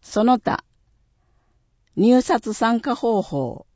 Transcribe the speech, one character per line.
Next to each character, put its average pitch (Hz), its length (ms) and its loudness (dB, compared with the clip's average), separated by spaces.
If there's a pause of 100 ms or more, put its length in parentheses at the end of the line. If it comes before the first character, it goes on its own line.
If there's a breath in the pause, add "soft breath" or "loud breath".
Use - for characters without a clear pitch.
そ - 220 -2
の 247 160 4
他、 - 240 -6 (1300)
入 240 260 4
札 233 320 -4
参 233 260 -2
加 247 160 -4
方 226 260 -2
法 135 440 -8 (100)